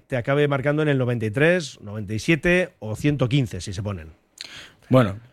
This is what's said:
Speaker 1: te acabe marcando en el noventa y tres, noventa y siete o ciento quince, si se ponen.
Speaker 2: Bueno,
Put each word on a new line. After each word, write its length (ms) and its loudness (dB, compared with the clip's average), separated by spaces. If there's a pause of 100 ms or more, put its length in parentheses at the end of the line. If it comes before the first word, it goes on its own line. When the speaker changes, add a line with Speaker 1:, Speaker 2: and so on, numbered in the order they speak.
Speaker 1:
te 100 -4
acabe 320 2
marcando 340 0
en 60 0
el 100 2
noventa 280 0
y 40 -2
tres, 500 0
noventa 340 -8
y 40 -2
siete 600 2
o 180 -8
ciento 320 0
quince, 320 0
si 120 -10
se 100 -8
ponen. 260 -8 (800)
Speaker 2:
Bueno, 300 4 (140)